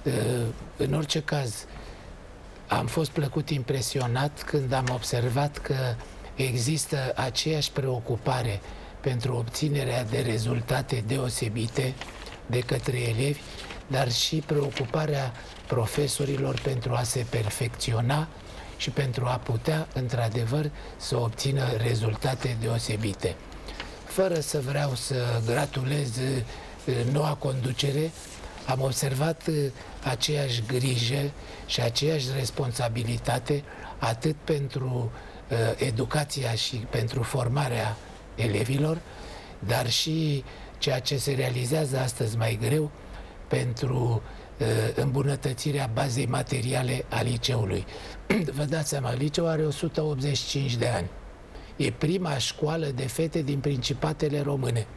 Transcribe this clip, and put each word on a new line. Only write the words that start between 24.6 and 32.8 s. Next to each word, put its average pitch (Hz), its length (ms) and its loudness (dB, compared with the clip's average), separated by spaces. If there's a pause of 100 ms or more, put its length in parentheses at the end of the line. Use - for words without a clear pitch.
să 120 500 2
gratulez, 127 720 2
eh, 127 260 2 (680)
noua 147 280 2
conducere, 135 720 0 (580)
am 131 120 2
observat, 135 680 2
eh, 147 240 2 (320)
aceeași 127 640 0
grijă 127 640 2 (340)
și - 160 0
aceeași 135 540 2
responsabilitate 120 1300 0 (340)